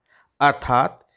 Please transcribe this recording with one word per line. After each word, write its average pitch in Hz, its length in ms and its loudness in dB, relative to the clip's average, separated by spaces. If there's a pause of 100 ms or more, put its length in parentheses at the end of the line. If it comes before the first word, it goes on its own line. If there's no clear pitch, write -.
(420)
अर्थात - 760 -2